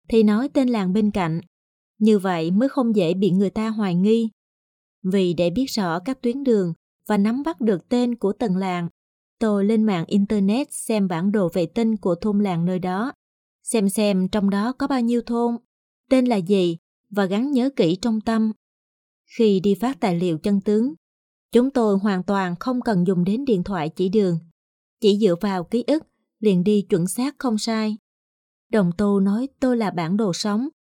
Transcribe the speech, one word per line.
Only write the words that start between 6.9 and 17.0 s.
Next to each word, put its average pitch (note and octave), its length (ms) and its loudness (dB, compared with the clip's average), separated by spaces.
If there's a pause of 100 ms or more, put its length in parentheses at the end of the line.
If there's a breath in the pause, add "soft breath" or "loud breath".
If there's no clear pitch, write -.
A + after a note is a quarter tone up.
và G#3+ 100 0
nắm A3+ 260 0
bắt D#4+ 180 -6
được G#3 280 -2
tên B3 260 0
của G3+ 240 -2
từng F3+ 180 -2
làng, F3+ 320 -4 (500)
tôi G#3 260 0
lên A3 180 2
mạng F#3+ 240 0
internet G#3 640 0
xem G#3 360 -2
bản F3+ 240 -2
đồ G3 220 0
vệ F3 120 0
tinh A3+ 320 -2
của F3+ 180 -2
thôn G3+ 280 0
làng E3+ 220 -2
nơi F#3 140 -2
đó, F#3 340 -4 (500)
xem G3+ 260 0
xem G3 380 0
trong G3+ 220 0
đó G3+ 220 0
có C#4 160 -4
bao C4+ 140 0
nhiêu A#3 200 0
thôn, A#3+ 360 -2 (520)
tên C4 160 4
là A#3+ 100 2
gì F3+ 420 0 (320)